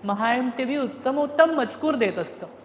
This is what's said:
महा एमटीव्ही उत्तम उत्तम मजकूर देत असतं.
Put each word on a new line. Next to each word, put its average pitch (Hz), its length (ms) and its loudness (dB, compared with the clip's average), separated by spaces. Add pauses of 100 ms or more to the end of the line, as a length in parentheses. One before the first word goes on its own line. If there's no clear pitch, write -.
महा 208 300 0
एमटीव्ही 254 420 -2
उत्तम 262 420 -2
उत्तम 294 320 4
मजकूर 294 440 0
देत 214 240 2
असतं. 170 280 -8 (180)